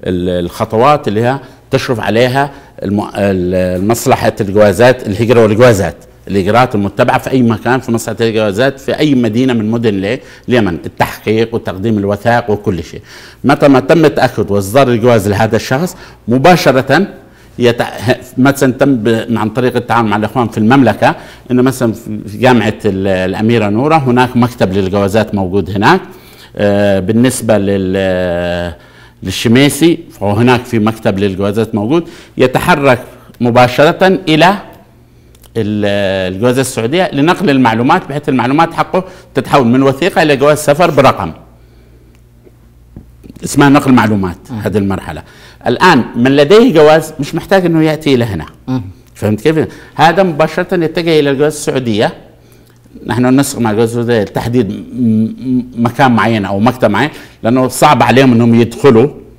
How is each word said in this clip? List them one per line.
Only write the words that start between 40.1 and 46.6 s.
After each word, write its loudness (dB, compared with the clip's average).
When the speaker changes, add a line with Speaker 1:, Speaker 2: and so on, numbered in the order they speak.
Speaker 1:
إلى 2
جواز 2
سفر 2
برقم. 0
اسمها 0
نقل 4
معلومات 0
Speaker 2:
مم. -10
Speaker 1:
هذه -4
المرحلة. -4
الآن 2
من 2
لديه 6